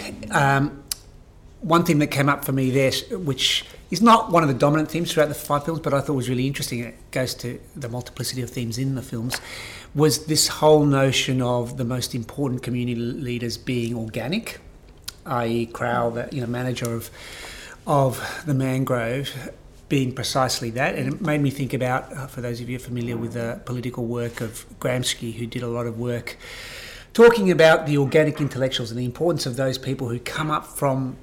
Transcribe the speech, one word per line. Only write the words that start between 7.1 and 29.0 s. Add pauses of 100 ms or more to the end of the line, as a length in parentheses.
goes
to (180)
the
multiplicity
of
themes
in
the
films, (560)
was
this
whole
notion
of
the
most
important
community
l-,
leaders
being
organic, (680)
i
e
Crow,
the,
you
know,
manager
of, (800)
of
the
Mangrove, (560)
being
precisely
that.
And
it
made
me
think
about,
uh,
for
those
of
you
familiar
with
the
political
work
of (160)
Gramsci,
who
did
a
lot
of
work (760)
talking
about
the
organic
intellectuals
and
the